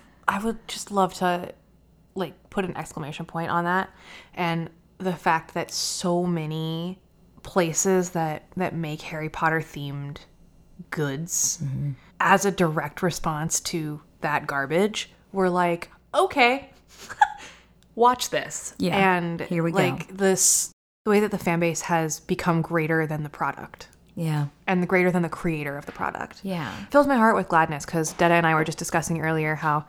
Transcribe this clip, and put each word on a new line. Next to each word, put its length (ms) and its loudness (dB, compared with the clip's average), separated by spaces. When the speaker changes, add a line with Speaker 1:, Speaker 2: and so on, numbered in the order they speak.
Speaker 1:
I 160 0
would 240 -4
just 220 -10
love 260 2
to, 380 -2
like, 340 -8
put 160 -2
an 100 -6
exclamation 520 -10
point 240 -6
on 140 0
that. 260 0
And 380 -2
the 140 -2
fact 400 0
that 160 -6
so 540 -2
many 720 -4
places 680 2
that, 360 -4
that 160 -2
make 300 -6
Harry 260 -8
Potter 300 2
themed 580 -8
goods 760 -2
Speaker 2:
Mm-hmm. 280 -4
Speaker 1:
as 260 6
a 60 4
direct 520 0
response 560 -2
to 420 -6
that 260 0
garbage 640 0
were 200 2
like, 400 0
"Okay." 560 4
<laughs> 180 -12
watch 320 2
this. 480 -8
Speaker 2:
Yeah. 180 0
Speaker 1:
And, 240 -4
Speaker 2:
Here 220 -2
we 80 0
go. 80 2
Speaker 1:
like, 360 0
this, 560 2
the 80 2
way 80 6
that 120 2
the 60 -2
fan 220 0
base 220 0
has 400 0
become 400 0
greater 460 2
than 160 -6
the 60 -10
product. 580 -6
Speaker 2:
Yeah. 300 0
Speaker 1:
And 160 2
the 60 0
greater 240 4
than 120 2
the 60 -2
creator 480 -4
of 80 -12
the 60 -12
product. 520 -8
Speaker 2:
Yeah. 280 -6
Speaker 1:
Fills 160 8
my 100 4
heart 180 6
with 140 0
gladness, 360 2
'cause 280 -2
Detta 220 6
and 120 6
I 80 6
were 80 4
just 140 -2
discussing 440 -2
earlier 340 0
how 340 0